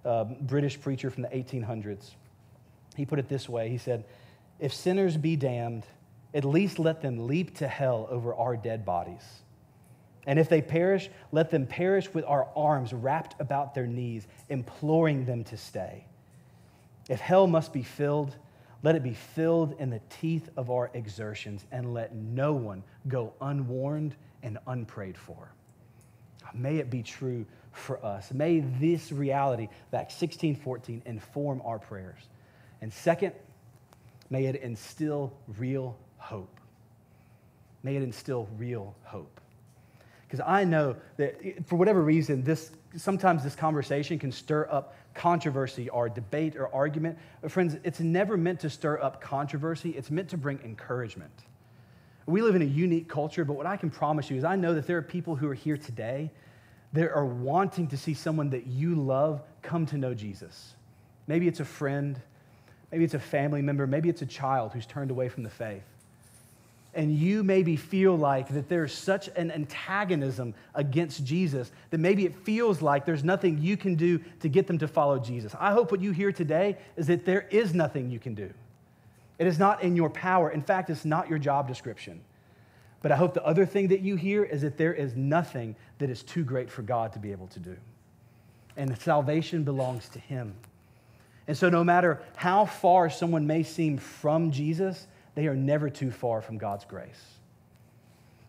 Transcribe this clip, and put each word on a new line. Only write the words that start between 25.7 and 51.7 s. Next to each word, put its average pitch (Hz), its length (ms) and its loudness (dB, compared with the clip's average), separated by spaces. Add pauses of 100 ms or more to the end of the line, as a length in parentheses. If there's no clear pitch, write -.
May 139 260 -2
it 127 100 -4
be 120 140 -4
true 123 420 -6 (260)
for - 320 -8
us. 101 300 -6
May 160 260 2
this 147 540 0
reality, 135 560 0 (240)
Acts - 220 -4
sixteen 156 420 -2
fourteen, 120 480 -8
inform 131 580 -6
our 113 160 -6
prayers. 92 480 -14 (540)
And 113 100 -8
second, 165 420 0 (960)
may 131 180 0
it 135 100 -2
instill 139 760 -6 (260)
real 127 380 -4 (220)
hope. - 420 -14 (1200)
May 135 140 -4
it 139 80 -2
instill 120 540 -6
real 110 360 -6 (120)
hope. 82 340 -14 (880)
'Cause 135 160 -6
I 190 200 4
know 151 320 2 (180)
that 147 500 -4
for 175 120 0
whatever 185 240 6
reason, 151 420 2
this, 156 300 -2 (240)
sometimes 180 480 2
this 143 100 -6
conversation 147 640 -2
can 131 140 -4
stir 151 360 -2
up 139 240 -4 (200)
controversy 135 760 0
or 120 220 0
debate 147 480 -4
or 135 180 -4
argument. 156 420 -2 (240)
But 160 80 -8
friends, 170 360 2
it's 170 160 -4
never 185 340 2
meant 175 240 2
to 156 100 -6
stir 147 300 -2
up - 220 -4
controversy. 147 720 -4
It's 139 200 -10
meant 170 200 -2
to 185 60 -6
bring 139 280 -4
encouragement. 113 800 -10 (800)